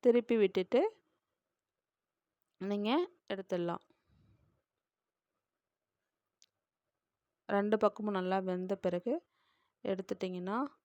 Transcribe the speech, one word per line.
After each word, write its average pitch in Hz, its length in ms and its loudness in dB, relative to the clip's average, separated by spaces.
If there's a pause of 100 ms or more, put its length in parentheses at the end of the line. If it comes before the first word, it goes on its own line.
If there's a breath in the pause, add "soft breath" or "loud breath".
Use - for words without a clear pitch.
திருப்பி 240 340 4
விட்டுட்டு 196 420 2 (1800)
நீங்க 202 280 -2 (400)
எடுத்துடலாம். 180 540 -4 (3750)
ரெண்டு 202 280 2
பக்கமும் 208 360 0
நல்லா 190 260 0
வெந்த 185 360 -4
பிறகு 180 380 -2 (720)
எடுத்துட்டிங்கன்னா 185 760 -4 (280)